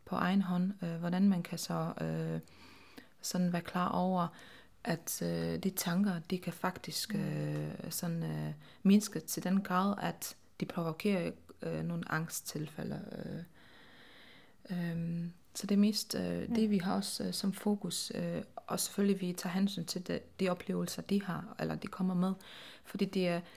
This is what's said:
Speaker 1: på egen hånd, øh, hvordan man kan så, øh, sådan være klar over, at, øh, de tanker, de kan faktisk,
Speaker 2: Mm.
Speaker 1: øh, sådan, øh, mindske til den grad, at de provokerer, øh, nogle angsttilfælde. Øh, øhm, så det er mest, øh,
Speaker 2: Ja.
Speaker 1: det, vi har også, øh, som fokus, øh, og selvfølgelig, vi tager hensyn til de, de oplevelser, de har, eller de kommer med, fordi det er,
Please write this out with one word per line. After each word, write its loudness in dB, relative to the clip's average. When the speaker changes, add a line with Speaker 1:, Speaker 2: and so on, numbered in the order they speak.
Speaker 1:
på -4
egen 4
hånd, 2
øh, -2
hvordan 4
man 4
kan -6
så, -2
øh, -2
sådan 2
være 0
klar 0
over, 2
at, -2
øh, 0
de 0
tanker, 2
de 0
kan -4
faktisk, -4
Speaker 2:
Mm. 0
Speaker 1:
øh, -2
sådan, -2
øh, -2
mindske 6
til -4
den 4
grad, 2
at -4
de 0
provokerer, 0
øh, -4
nogle -4
angsttilfælde. -4
Øh, -6
øhm, -2
så -6
det 4
er 8
mest, 4
øh, 0
Speaker 2:
Ja. 0
Speaker 1:
det, 6
vi 4
har 2
også, 0
øh, 0
som 0
fokus, -2
øh, -2
og -4
selvfølgelig, 2
vi 0
tager -4
hensyn 2
til -4
de, 0
de 4
oplevelser, -2
de 2
har, -6
eller 0
de -6
kommer 0
med, 4
fordi -2
det 2
er, 0